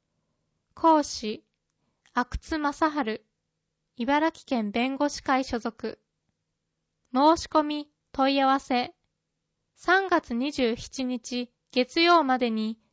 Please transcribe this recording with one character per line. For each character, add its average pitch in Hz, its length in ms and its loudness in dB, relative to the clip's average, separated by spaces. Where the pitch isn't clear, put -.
講 320 280 4
師、 - 420 -8
阿 247 140 -2
久 - 120 -10
津 - 200 -6
正 302 320 -2
治、 214 180 -8
茨 294 380 0
城 - 120 -20
県 220 240 -2
弁 254 260 -2
護 294 120 0
士 - 140 -8
会 269 220 0
所 254 140 -6
属。 220 400 -8
申 294 240 4
し - 100 -10
込 311 160 0
み、 294 280 -6
問 269 220 2
い 277 60 2
合 269 60 4
わ 269 140 2
せ。 247 340 -4
三 381 340 0
月 311 260 0
二 262 180 -2
十 240 240 0
七 - 280 -10
日 247 460 -6
月 254 300 0
曜 339 220 6
ま 262 160 0
で 240 120 0
に 220 280 -4